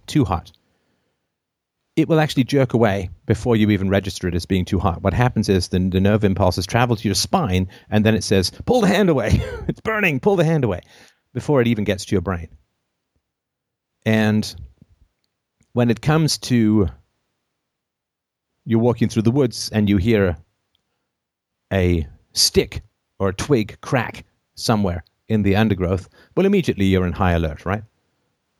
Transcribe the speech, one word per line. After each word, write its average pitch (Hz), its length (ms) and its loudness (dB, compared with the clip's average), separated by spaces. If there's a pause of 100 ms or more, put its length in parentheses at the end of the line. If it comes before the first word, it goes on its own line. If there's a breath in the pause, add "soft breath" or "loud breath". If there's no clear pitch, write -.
too 147 180 0
hot, - 280 -6 (1400)
it 156 120 0
will 165 100 2
actually 147 240 0
jerk 131 320 0
away 101 340 0 (160)
before 117 300 0
you 107 160 4
even 98 180 2
register 95 380 -2
it 85 80 -2
as 90 120 -4
being 92 180 0
too 92 160 -2
hot. 87 220 -2
What 95 120 0
happens 120 340 0
is 92 200 2
the, 92 100 -2
the 92 220 0
nerve 104 240 2
impulses 92 420 0
travel 120 300 0
to - 100 -6
your 98 80 0
spine, 92 540 -2 (200 loud breath)
and 107 160 0
then 110 120 2
it 104 80 -4
says, 95 260 0 (160 loud breath)
"Pull 247 140 2
the 190 80 2
hand 196 220 2
away. 117 300 0 (140)
<laughs> - 140 -10
It's - 120 -8
burning. 202 380 -2
Pull 202 160 0
the 175 100 2
hand 160 200 0
away," 95 160 -4 (520 soft breath)
before 131 300 0
it 117 60 2
even 107 160 -2
gets 95 220 -2
to - 100 -4
your 92 40 2
brain. 87 280 -6 (1600)
And 107 480 0 (1200)
when 120 160 2
it 113 120 0
comes 151 380 0
to 107 500 2 (1800)
you're 113 140 2
walking 117 280 2
through 113 140 0
the 113 80 4
woods 131 420 -2
and 107 160 2
you 101 100 4
hear 98 380 2 (1400)
a 90 360 0 (240)
stick - 480 0 (400)
or 98 80 0
a 92 60 -4
twig 110 480 -2
crack - 420 -6 (320)
somewhere 98 480 -2 (240)
in 107 140 0
the 95 120 2
undergrowth, 95 540 -2 (260 soft breath)
well, 185 120 2
immediately 170 400 0
you're 92 200 2
in 87 60 -2
high 90 200 2
alert, 82 340 -2
right? 104 160 -4 (760)